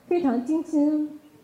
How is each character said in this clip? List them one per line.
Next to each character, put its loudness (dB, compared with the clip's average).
非 2
常 0
精 0
心 0